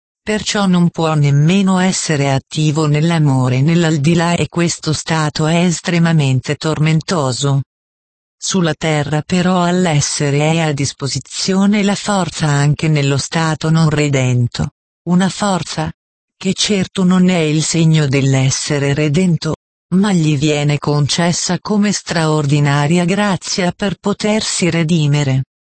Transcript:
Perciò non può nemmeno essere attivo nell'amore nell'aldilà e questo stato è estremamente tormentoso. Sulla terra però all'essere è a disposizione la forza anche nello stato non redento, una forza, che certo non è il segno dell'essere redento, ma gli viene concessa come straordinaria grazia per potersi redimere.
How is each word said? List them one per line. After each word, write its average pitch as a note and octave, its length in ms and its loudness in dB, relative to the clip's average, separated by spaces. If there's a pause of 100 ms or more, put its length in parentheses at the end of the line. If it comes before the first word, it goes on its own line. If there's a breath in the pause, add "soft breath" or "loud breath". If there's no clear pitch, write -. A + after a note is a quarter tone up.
(220)
Perciò G#3 440 -2
non F3+ 240 2
può D#3+ 240 -2
nemmeno D#3 640 2
essere D3+ 540 0
attivo D3+ 540 -2
nell'amore D3 760 2
nell'aldilà E3 720 2
e E3 140 -2
questo E3+ 420 -4
stato D#3 540 -2
è E3+ 180 2
estremamente E3 920 0
tormentoso. C#3+ 1080 0 (760)
Sulla E3 360 -2
terra D3+ 480 -2
però F3+ 420 0
all'essere D3+ 880 0
è E3 80 0
a D#3 140 0
disposizione F#3 1120 -2
la G3+ 120 0
forza F3 520 -4
anche C#3+ 420 0
nello C#3 280 0
stato D#3+ 520 -2
non D#3+ 200 2
redento, C3+ 800 0 (360)
una F3+ 220 2
forza, E3 600 -4 (460)
che F#3+ 180 -4
certo F#3+ 520 -2
non F#3 240 4
è F#3 100 2
il D#3 240 0
segno D#3 440 2
dell'essere C3+ 840 0
redento, D3+ 640 0 (360)
ma G3 220 2
gli D#3 240 2
viene D3 400 0
concessa D#3 840 0
come G#3 320 0
straordinaria D3+ 1120 0
grazia F#3+ 640 -2
per G3 240 -6
potersi G#3 720 -2
redimere. D3 760 0 (220)